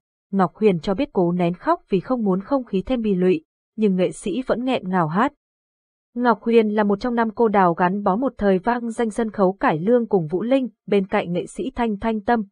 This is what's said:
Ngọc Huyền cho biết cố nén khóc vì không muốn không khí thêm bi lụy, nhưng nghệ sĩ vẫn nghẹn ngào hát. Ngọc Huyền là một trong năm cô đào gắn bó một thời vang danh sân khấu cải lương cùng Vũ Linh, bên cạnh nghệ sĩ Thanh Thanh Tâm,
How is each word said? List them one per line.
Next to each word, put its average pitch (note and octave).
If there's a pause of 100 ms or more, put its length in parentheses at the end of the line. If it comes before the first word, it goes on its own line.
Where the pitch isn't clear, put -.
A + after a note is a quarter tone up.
(320)
Ngọc F#3+
Huyền G3+
cho G3+
biết C4+
cố F3
nén F3
khóc D#4+
vì G3
không B3
muốn F#3+
không C4+
khí G3
thêm B3+
bi G#3
lụy, F3+ (320)
nhưng G#3+
nghệ F3+
sĩ G#3
vẫn A#3+
nghẹn B3+
ngào F3+
hát. G#3+ (800)
Ngọc A#3+
Huyền A3+
là G#3+
một G3+
trong A#3+
năm A3+
cô A#3
đào G3
gắn F#3+
bó G3
một B3
thời G3
vang A#3
danh A3+
sân A3
khấu F#3+
cải G3
lương A#3
cùng F3+
Vũ F3
Linh, B3+ (180)
bên G3+
cạnh F#3+
nghệ F3
sĩ G#3+
Thanh A3+
Thanh A3+
Tâm, A#3